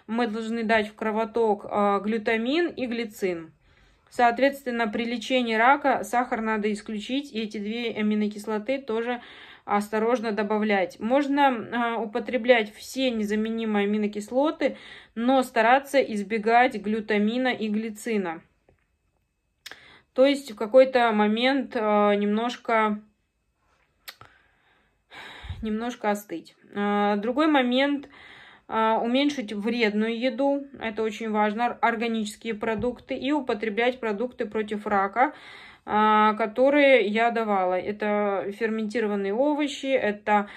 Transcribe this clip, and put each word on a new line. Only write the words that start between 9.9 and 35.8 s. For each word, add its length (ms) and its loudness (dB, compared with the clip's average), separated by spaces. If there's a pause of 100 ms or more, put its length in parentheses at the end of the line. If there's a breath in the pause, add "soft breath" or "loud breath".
добавлять. 680 0
Можно, 480 2 (240)
а, 260 -2
употреблять 720 0
все 380 -4
незаменимые 720 -2
аминокислоты, 920 -2 (360 loud breath)
но 300 2
стараться 560 2
избегать 840 0
глютамина 680 0
и 180 -4
глицина. 720 -4 (1700 loud breath)
То 120 6
есть 280 0
в 20 -12
какой-то 560 6
момент, 640 2
а, 400 4
немножко, 840 0 (2500 loud breath)
немножко 500 -4
остыть. 440 -8 (180)
А, 440 2
другой 300 0
момент, 600 2 (640 loud breath)
а, 300 0
уменьшить 520 0
вредную 680 0
еду. 480 -2 (140)
Это 240 -6
очень 260 -6
важно. 360 0
Ор-, 160 -4
органические 720 -2
продукты. 600 -4
И 180 -4
употреблять 640 -2
продукты 460 -4
против 420 -6
рака, 460 2 (520 loud breath)